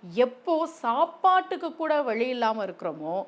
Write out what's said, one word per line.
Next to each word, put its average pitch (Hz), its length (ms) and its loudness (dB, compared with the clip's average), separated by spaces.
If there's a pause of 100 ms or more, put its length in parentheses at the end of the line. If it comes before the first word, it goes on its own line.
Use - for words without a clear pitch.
(100)
எப்போ 254 560 0
சாப்பாட்டுக்கு 330 1080 0
கூட 311 260 0
வழி 233 260 0
இல்லாம 220 360 0
இருக்கிறோமோ, 165 640 -6